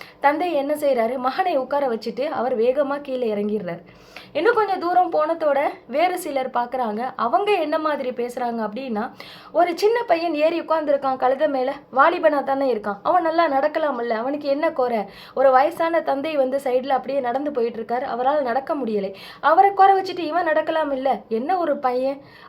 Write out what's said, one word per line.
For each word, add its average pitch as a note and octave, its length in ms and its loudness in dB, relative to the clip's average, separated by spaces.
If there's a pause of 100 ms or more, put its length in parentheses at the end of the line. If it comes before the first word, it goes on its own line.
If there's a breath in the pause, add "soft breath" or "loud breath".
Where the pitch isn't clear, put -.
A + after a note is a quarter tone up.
(200 loud breath)
தந்தை D#4+ 340 2
என்ன C#4+ 220 0
செய்றாரு, C4 420 0
மகனை C#4+ 400 0
உட்கார C#4 300 0
வச்சுட்டு A#3 380 -4
அவர் C4 320 -2
வேகமா C#4+ 440 0
கீழே B3+ 320 -4
இறங்கிடுறாரு. G3+ 500 -4 (500 loud breath)
இன்னும் G4+ 220 2
கொஞ்சம் G4 240 0
தூரம் F4 320 2
போனதோட D#4 480 0 (280)
வேறு E4+ 320 0
சிலர் C4+ 300 -4
பார்க்கறாங்க. A#3+ 640 -4
அவங்க F4 360 0
என்ன D#4+ 260 0
மாதிரி D4 320 -2
பேசுறாங்க A#3 600 -4
அப்படின்னா, A#3 420 -6 (400 loud breath)
"ஒரு E4+ 260 2
சின்ன A4+ 260 2
பையன் E4+ 300 2
ஏறி D#4 280 2
உட்கார்ந்துருக்கான் D4 540 0
கழுதை C4+ 340 2
மேல, C4+ 240 -2 (200)
வாலிபனா D4 500 4
தானே C4+ 300 0
இருக்கான், G#3 300 -4
அவன் F4 200 2
நல்லா E4 280 2
நடக்கலாம்ல, C#4 580 0
அவனுக்கு C4+ 380 -4
என்ன D4 240 0
குறை? A#3+ 340 0 (280 loud breath)
ஒரு C4 180 6
வயசான E4 500 2
தந்தை D4+ 340 -2
வந்து C4 280 0
சைடுல C4 260 0
அப்படியே C4 300 0
நடந்து C4 320 -2
போயிட்டு A3+ 300 -2
இருக்காரு, A#3 200 -4
அவரால் C4+ 420 0
நடக்க C4 320 -2
முடியலை, G#3 380 -4 (280 loud breath)
அவரை F#4+ 300 6
குறை G4 300 6
வச்சுட்டு F4+ 180 -6
இவன் E4 280 -2
நடக்கலாம்ல, D4+ 800 0
என்ன C4 300 -2
ஒரு D4+ 200 0
பையன்?" C4+ 440 -2 (280 loud breath)